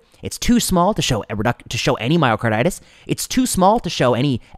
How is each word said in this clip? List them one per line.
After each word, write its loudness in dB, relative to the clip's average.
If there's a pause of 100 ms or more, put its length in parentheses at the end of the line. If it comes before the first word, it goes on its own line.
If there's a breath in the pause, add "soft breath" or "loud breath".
(220 soft breath)
It's -10
too 2
small 2
to -2
show -2
a -10
reduc-, -4
to -8
show 0
any 0
myocarditis. 0 (280 loud breath)
It's -4
too 0
small 2
to -6
show 0
any 0 (180 loud breath)